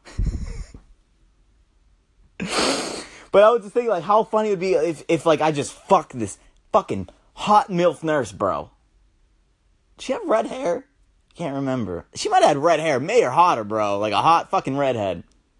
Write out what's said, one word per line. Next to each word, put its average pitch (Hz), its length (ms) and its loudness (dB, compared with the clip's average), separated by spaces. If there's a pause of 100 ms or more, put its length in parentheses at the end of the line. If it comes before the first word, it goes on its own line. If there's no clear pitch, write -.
<laughs> - 40 -20 (3250)
But 196 120 6
I 220 80 8
was 240 100 0
just 202 120 -16
thinking, 240 160 0
like, 175 140 -2
how 208 200 2
funny 214 260 -2
it - 20 0
would 190 80 -2
be 185 140 0
if, 160 340 -2
if, 160 180 0
like, 156 160 2
I 156 100 2
just 143 220 -6
fucked - 440 0
this 107 200 -6 (340)
fucking 104 380 -2 (240)
hot 208 360 2
milf 175 320 0
nurse, 151 300 -2
bro. 85 400 -4 (1300)
Did - 60 -18
she 254 100 -4
have 466 120 -8
red 226 220 0
hair? 262 380 -6 (500)
Can't 143 200 -6
remember. 127 500 -4 (100)
She - 140 -6
might 370 120 4
have 330 80 6
had 147 80 2
red 151 220 2
hair. 156 200 0
Made 208 220 2
her 135 80 2
hotter, 147 340 2
bro. 104 360 -2
Like 107 140 -2
a 101 80 2
hot 160 280 2
fucking 143 280 -2
redhead. 107 460 -2 (360)